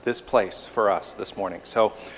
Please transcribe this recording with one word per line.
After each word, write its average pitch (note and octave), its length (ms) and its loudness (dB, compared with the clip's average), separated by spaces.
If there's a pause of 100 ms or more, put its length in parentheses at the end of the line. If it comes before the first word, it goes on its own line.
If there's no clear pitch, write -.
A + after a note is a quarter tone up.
this A#2+ 160 0
place - 540 0
for G#2+ 160 4
us F2 240 -2
this - 220 -10
morning. F#2 280 -6
So A2 280 2 (260)